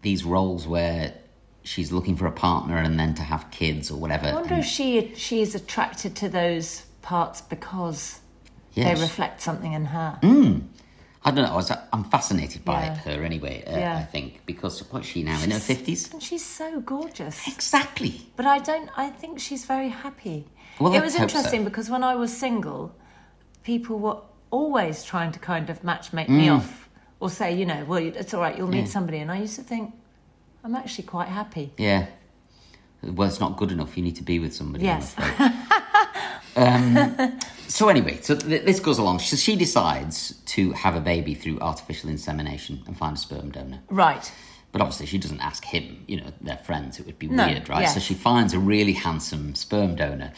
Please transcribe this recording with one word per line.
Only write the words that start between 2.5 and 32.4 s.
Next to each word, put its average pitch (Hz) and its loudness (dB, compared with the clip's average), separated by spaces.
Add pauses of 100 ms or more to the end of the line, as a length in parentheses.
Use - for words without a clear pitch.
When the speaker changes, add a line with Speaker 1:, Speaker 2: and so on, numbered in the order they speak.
Speaker 1:
and 80 2
then 80 0
to 76 -6
have 78 -6
kids 80 -2
or - -8
whatever, 78 -4
Speaker 2:
I - 0
wonder 339 -4
Speaker 1:
and 339 2
Speaker 2:
if - -4
she, 240 0
she 226 -2
is 208 -2
attracted - -4
to 202 -4
those 170 -2 (180)
parts - -2
because 175 -8 (540)
Speaker 1:
Yes. 175 4
Speaker 2:
they 156 2
reflect 165 -4
something 165 -4
in 156 -2
her. 156 -4
Speaker 1:
Mm. 220 8 (600)
I 143 4
don't 135 4
know. - 0
I 82 0
was, 90 0 (200)
I'm 113 -2
fascinated 92 0
by 71 0
Speaker 2:
Yeah. - -2
Speaker 1:
her 73 -4
anyway, 78 -6
uh, - -4
Speaker 2:
Yeah. 170 -2
Speaker 1:
I 80 -4
think, - -10
because 87 -8 (120)
what's - -8
she 87 -4
now, 78 -2
in 87 2
her 107 2
Speaker 2:
She's 107 -2
Speaker 1:
fifties? 131 -2
Speaker 2:
And 320 -12
she's 339 -6
so 320 -6
gorgeous. 269 -8
Speaker 1:
Exactly. - -2
Speaker 2:
But 247 -2
I 277 6
don't, 311 -4
I 269 -2
think 320 -12
she's 269 -8
very 269 -2
happy. 214 -10 (320)
Speaker 1:
Well, 165 4
Speaker 2:
It 277 6
Speaker 1:
let's 311 4
Speaker 2:
was 311 0
Speaker 1:
hope - 4
so. - 0
Speaker 2:
interesting 233 2
because 220 -4
when 254 0
I 254 4
was 233 0
single, 170 -4 (720)
people 233 -2
were 208 -2 (320)
always 240 2
trying 165 -2
to - -14
kind 165 -4
of 160 -10
match - -4
make 160 -2
me 147 8
Speaker 1:
Mm. 147 8
Speaker 2:
off - -6 (320)
or 190 -2
say, 180 -2
you 185 0
know, 151 -4
"Well, 156 0
it's 165 -4
all 196 -2
right, 160 0
you'll 185 -4
meet 180 2
Speaker 1:
Yeah. 101 -4
Speaker 2:
somebody." 165 -2
And 151 -6
I 185 -4
used 214 -6
to 269 -12
think, 220 -6 (720)
"I'm 233 -6
actually 247 -8
quite 175 -6
happy." 185 -8
Speaker 1:
Yeah. 98 2 (960)